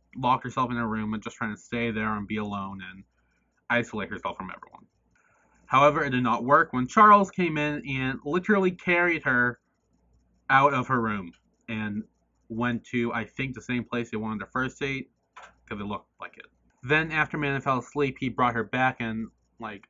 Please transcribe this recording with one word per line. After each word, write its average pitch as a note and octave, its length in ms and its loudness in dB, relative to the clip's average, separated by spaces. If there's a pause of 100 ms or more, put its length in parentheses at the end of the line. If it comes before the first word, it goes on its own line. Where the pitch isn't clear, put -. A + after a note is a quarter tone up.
(160)
locked B2+ 300 0
herself B2 260 -2
in A#2+ 60 -2
her A#2 100 -2
room G#2+ 260 -4
and G#2+ 80 -6
just - 140 -12
trying G#2+ 180 -6
to G#2 80 -14
stay A#2 300 -4
there G#2+ 240 -2
and G#2 100 -6
be G#2+ 120 -4
alone G2+ 420 -6 (100)
and F#2+ 140 -20 (680)
isolate A2+ 400 -2
herself F#2 280 -8
from F#2 120 -10
everyone. - 360 -20 (800)
However, D3 400 4
it C3+ 60 -2
did B2+ 120 2
not A#2 220 0
work D3+ 260 4
when B2+ 160 -2
Charles G#3 440 8
came E3 260 0
in D3 280 -2
and C3 380 -4
literally F#3 480 2
carried F3 520 0
her B2 360 2 (920)
out C#3 240 6
of B2+ 140 -2
her B2+ 140 2
room G2+ 320 -4 (340)
and G#2+ 360 -6 (460)
went A#2 340 -2
to, A#2 280 -2
I A2+ 140 -4
think, C3+ 300 -8
the A2 60 -14
same B2 220 -4
place A#2+ 280 -6
they A2+ 60 -4
wanted A2 240 -4
their G2 100 -12
first B2+ 280 -4
date, C3+ 300 -6 (560)
'cause G#2 140 -10
it G#2 60 -8
looked G2+ 220 -8 (120)
like - 180 -16
it. - 80 -20 (380)
Then, D#3 280 0
after D#3 240 -2
Manon C#3+ 260 -2
fell C3 180 0
asleep, C#3 400 -4
he C3 100 -4
brought A#2+ 240 0
her A2+ 100 -2
back B2+ 360 0
and, A2 320 -6 (280)
like, G#2 300 -14